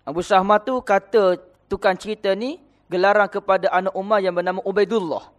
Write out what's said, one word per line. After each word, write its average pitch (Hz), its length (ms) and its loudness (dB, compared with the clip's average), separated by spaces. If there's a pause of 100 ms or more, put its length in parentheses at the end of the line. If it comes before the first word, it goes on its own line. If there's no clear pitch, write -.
Abu 165 240 -8
Syahmah 196 320 4
tu 247 240 -2
kata 196 560 2 (320)
tukang 196 240 0
cerita 202 400 -4
ni 247 240 -4 (320)
gelaran 196 400 2
kepada 190 400 0
anak 185 240 -2
Umar 196 320 -2
yang 185 80 0
bernama 180 320 -2
Ubaidullah. 190 720 -2